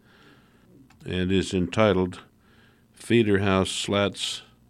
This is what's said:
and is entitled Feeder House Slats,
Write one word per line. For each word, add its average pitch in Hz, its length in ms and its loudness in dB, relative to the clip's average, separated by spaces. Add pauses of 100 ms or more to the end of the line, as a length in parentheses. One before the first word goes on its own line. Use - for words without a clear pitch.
(1040)
and 92 260 -2
is 92 220 0
entitled 92 640 2 (720)
Feeder 110 480 2
House 95 320 2
Slats, - 680 -4 (280)